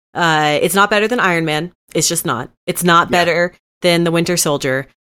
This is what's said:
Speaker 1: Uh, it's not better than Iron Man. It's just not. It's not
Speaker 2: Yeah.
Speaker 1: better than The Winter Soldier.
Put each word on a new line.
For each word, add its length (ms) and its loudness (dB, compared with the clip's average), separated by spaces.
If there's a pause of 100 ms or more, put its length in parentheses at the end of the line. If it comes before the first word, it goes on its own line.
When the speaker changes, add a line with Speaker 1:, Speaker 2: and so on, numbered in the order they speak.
(140)
Speaker 1:
Uh, 480 0
it's 140 -2
not 140 2
better 180 0
than 120 -2
Iron 240 0
Man. 300 -4 (200)
It's 140 0
just 180 -4
not. 240 -6 (160)
It's 200 -4
not 240 4
Speaker 2:
Yeah. 20 -2
Speaker 1:
better 420 0 (280)
than 240 2
The 60 0
Winter 260 0
Soldier. 500 -2 (300)